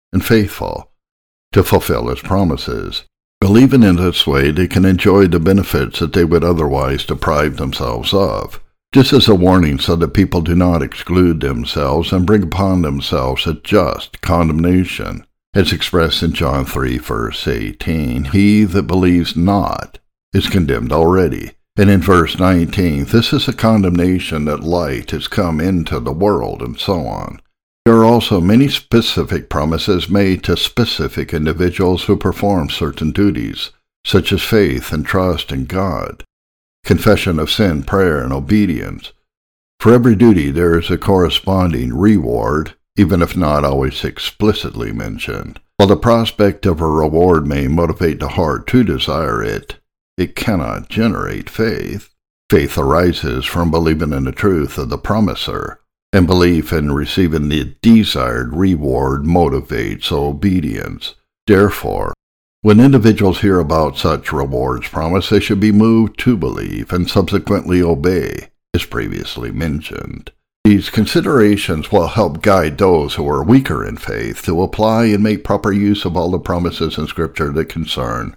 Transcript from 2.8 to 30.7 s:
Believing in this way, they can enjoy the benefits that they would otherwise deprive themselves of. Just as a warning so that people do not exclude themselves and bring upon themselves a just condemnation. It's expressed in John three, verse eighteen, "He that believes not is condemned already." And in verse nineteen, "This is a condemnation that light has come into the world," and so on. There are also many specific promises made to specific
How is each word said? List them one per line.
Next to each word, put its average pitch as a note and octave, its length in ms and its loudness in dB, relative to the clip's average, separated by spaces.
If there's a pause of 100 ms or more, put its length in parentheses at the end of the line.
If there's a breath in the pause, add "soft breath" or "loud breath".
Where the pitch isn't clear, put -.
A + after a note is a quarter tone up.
Believing A#2+ 440 6
in F2+ 140 6
this F2 280 0
way, C#2 260 2
they E2+ 160 0
can F#2+ 180 2
enjoy F#2+ 420 4
the E2+ 120 0
benefits E2 600 0
that D2+ 140 -4
they F2 120 4
would E2 180 2
otherwise C#2 640 0
deprive D2+ 520 -2
themselves B1+ 560 -6
of. F#2 460 -2 (340)
Just C3+ 200 6
as A#2+ 140 6
a G#2+ 80 6
warning F2 440 4
so F2 180 0
that E2 160 -2
people F2+ 280 2
do E2 140 0
not F2 260 2
exclude F2 600 0
themselves C#2 680 -2
and F#2 140 2
bring G2+ 180 4
upon F#2 380 0
themselves C#2 640 -2
a E2+ 80 -2
just - 680 -2
condemnation. E2+ 1040 0 (280)
It's F#2+ 200 2
expressed E2 500 -2
in E2 100 -2
John C#2 320 -4
three, C2 320 -4
verse A1+ 500 -8
eighteen, B1+ 800 -4
"He G2+ 380 4
that F#2 200 0
believes F2+ 520 0
not F2 640 -2 (340)
is - 140 0
condemned C2+ 440 -2
already." E2 600 0 (240)
And G2+ 140 4
in G2+ 120 4
verse E2+ 380 2
nineteen, F2 640 0
"This A#2 280 0
is C#3 140 -2
a C3 60 -4
condemnation F2+ 920 0
that D2+ 180 -4
light D#2+ 480 -4
has D#2+ 160 -6
come E2+ 320 -2
into E2 400 -2
the B1 140 -6
world," E2 480 -2
and A#1+ 180 -10
so F2 260 -4
on. G1+ 340 -10 (460)
There A#2 100 0
are A2+ 100 6
also A2+ 360 2
many A2 260 4
specific F#2+ 800 -2
promises D#2+ 600 -2
made G2 340 0
to F2 140 -2
specific - 760 -4